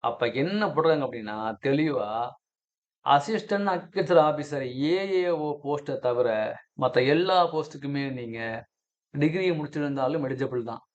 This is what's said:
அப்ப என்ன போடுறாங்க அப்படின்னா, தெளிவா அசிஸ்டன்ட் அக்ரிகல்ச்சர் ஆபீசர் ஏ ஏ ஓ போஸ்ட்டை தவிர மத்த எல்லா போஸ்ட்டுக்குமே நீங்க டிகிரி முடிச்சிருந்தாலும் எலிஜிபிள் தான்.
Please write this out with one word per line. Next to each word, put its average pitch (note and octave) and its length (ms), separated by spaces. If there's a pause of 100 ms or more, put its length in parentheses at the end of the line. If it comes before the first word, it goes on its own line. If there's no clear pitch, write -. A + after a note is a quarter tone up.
அப்ப A#2 260 (140)
என்ன G3+ 180 (140)
போடுறாங்க D#3 300
அப்படின்னா, A2 320 (280)
தெளிவா C#3 440 (960)
அசிஸ்டன்ட் G#3 680
அக்ரிகல்ச்சர் F3 560
ஆபீசர் C#3+ 340 (160)
ஏ D#3 160 (220)
ஏ F3+ 100 (160)
ஓ - 20 (140)
போஸ்ட்டை C#3+ 340 (120)
தவிர B2 220 (540)
மத்த B2+ 300
எல்லா F#3 260 (140)
போஸ்ட்டுக்குமே C#3+ 500 (160)
நீங்க A2+ 220 (760)
டிகிரி D#3+ 320 (120)
முடிச்சிருந்தாலும் C#3+ 680
எலிஜிபிள் B2+ 420
தான். A#2 140 (120)